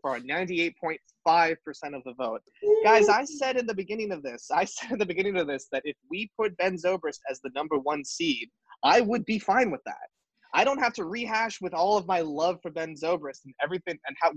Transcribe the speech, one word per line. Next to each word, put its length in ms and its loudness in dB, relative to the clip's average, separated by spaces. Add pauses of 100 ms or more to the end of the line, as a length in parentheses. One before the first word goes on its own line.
far, 180 -2
ninety-eight 600 -2
point 180 -4 (240)
five 400 4
percent 300 -12
of 100 -12
the 120 -12
vote. 260 -4 (420)
Guys, 260 8
I 160 4
said 320 -4
in 100 -2
the 80 -4
beginning 360 -6
of 120 -6
this, 280 -10
I 140 4
<laughs> 0 -
said 280 -10
in 40 -2
the 80 0
beginning 320 -2
of 80 0
this 260 -6
that 140 -2
if 100 -6 (140)
we 260 -8
put 220 -2
Ben 200 0
Zobrist 420 -2 (100)
as 140 -8
the 120 -10
number 220 0
one 260 -2
seed, 460 -4 (340)
I 180 8
would 240 0
be 120 0
fine 320 2
with 160 -4
that. 240 -12 (440)
I 120 4
don't 140 2
have 160 2
to 100 -6
rehash 560 -4
with 120 -6
all 220 4
of 120 2
my 120 2
love 420 0
for 100 -8
Ben 220 -6
Zobrist 520 -4
and 80 -20 (100)
everything 420 -6
and 160 -10
how, 160 2